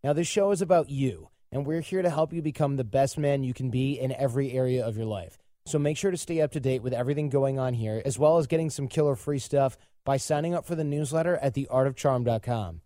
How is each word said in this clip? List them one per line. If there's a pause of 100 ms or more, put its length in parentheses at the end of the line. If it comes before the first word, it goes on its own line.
Now,
this
show
is
about
you, (220)
and
we're
here
to
help
you
become
the
best
man
you
can
be
in
every
area
of
your
life. (260)
So
make
sure
to
stay
up
to
date
with
everything
going
on
here,
as
well
as
getting
some
killer
free
stuff (280)
by
signing
up
for
the
newsletter
at
the
art
of
charm
dot
com.